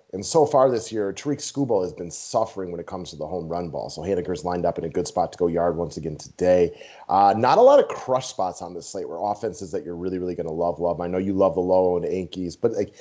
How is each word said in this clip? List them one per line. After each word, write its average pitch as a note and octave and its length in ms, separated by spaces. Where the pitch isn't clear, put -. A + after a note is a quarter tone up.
And G2 100
so D#3 220
far C3+ 240
this A#2 200
year, G#2 220
Tariq C#3+ 240
Skubal B2 460
has F2+ 100
been F2 180
suffering G2 600
when E2+ 100
it E2+ 60
comes F2+ 240
to D#2+ 60
the D2+ 100
home E2+ 200
run E2+ 220
ball. C2+ 220
So D#2 100
Haniger's F2+ 420
lined F2 220
up E2+ 140
in - 60
a E2 40
good E2+ 180
spot E2+ 260
to - 60
go F2 100
yard E2 280
once E2 220
again D2+ 180
today. F2+ 640
Uh, G2 260
not B2 220
a - 20
lot C4+ 180
of - 100
crush - 380
spots F#2 360
on F2 100
this E2+ 160
slate F2+ 180
where D#2 140
offenses G2 520
that F2 120
you're E2+ 120
really, F2+ 220
really F2+ 160
gonna E2 160
love, E2+ 300
love. E2+ 220
I F2 60
know F2+ 100
you G2 160
love F#2+ 220
the F#2 40
low-owned F2+ 500
Yankees, F2+ 460
but, A#2 160
like, G#2 280